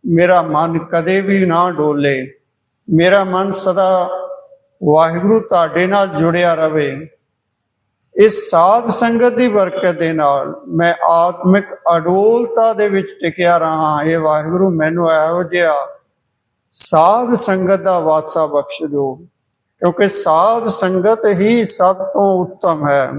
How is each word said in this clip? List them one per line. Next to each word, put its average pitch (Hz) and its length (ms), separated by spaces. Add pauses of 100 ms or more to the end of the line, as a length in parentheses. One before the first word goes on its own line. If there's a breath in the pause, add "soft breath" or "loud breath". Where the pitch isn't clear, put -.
ਮੇਰਾ 175 360
ਮਨ 160 360
ਕਦੇ 170 420
ਵੀ 196 260
ਨਾ 175 240
ਡੋਲੇ, 143 560 (680)
ਮੇਰਾ 185 320
ਮਨ 185 260
ਸਦਾ 185 580 (760)
ਵਾਹਿਗੁਰੂ 170 560
ਤੁਹਾਡੇ 170 460
ਨਾਲ 196 220
ਜੁੜਿਆ 170 460
ਰਵੇ। 156 540 (1080)
ਇਸ 214 340
ਸਾਧ 196 360
ਸੰਗਤ 233 460
ਦੀ 247 160
ਬਰਕਤ 190 420
ਦੇ 165 220
ਨਾਲ 147 560
ਮੈਂ 170 340
ਆਤਮਿਕ 175 640 (320)
ਅਡੋਲਤਾ 226 760
ਦੇ 208 160
ਵਿੱਚ 196 320
ਟਿਕਿਆ 175 380
ਰਹਾਂ। 156 440
ਇਹ 165 160
ਵਾਹਿਗੁਰੂ 160 520
ਮੈਨੂੰ 165 420
ਇਹੋ 160 300
ਜਿਹਾ 165 460 (800)
ਸਾਧ 214 640
ਸੰਗਤ 190 420
ਦਾ 185 240
ਵਾਸਾ 156 460
ਬਖਸ਼ 143 360
ਦਿਓ, 143 380 (580)
ਕਿਉਂਕਿ 175 300
ਸਾਧ 196 560
ਸੰਗਤ 202 640
ਹੀ 208 380
ਸਭ 185 320
ਤੋਂ 190 500
ਉੱਤਮ 160 420
ਹੈ। 139 300